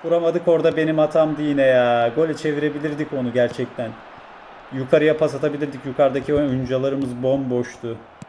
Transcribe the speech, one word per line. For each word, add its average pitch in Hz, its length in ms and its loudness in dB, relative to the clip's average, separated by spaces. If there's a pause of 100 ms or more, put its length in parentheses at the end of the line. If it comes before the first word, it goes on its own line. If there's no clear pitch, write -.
Vuramadık 170 440 0
orada 160 300 4
benim 156 200 0
hatamdı 156 440 2
yine 143 200 0
ya. 120 540 4
Gole 156 220 0
çevirebilirdik 147 760 -4
onu 127 200 -4
gerçekten. 120 580 -2 (800)
Yukarıya 151 440 2
pas 147 180 0
atabilirdik. 139 500 -4
Yukarıdaki 139 480 0
oyuncularımız 131 880 -2
bomboştu. 123 760 -2 (320)